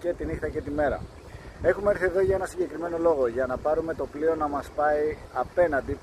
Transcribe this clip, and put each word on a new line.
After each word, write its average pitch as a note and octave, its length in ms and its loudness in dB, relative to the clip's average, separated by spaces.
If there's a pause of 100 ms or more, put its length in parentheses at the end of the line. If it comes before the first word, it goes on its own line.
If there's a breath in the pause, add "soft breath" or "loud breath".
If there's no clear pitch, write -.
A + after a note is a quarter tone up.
και F3 120 0
τη E3 120 -8
νύχτα D#3 240 -4
και D3 120 -4
τη D3 100 -6
μέρα. C#3+ 300 0 (640 loud breath)
Έχουμε F#3+ 280 4
έρθει F3+ 140 2
εδώ F3+ 160 2
για F#3+ 140 4
ένα F#3 120 0
συγκεκριμένο E3+ 520 -4
λόγο, D#3+ 280 4
για A#2+ 200 0
να B2+ 100 -2
πάρουμε D#3 380 0
το C#3 120 -4
πλοίο D#3+ 280 0
να D#3 140 0
μας C#3 180 -4 (100)
πάει D3+ 400 2 (160)
απέναντι, C3+ 720 2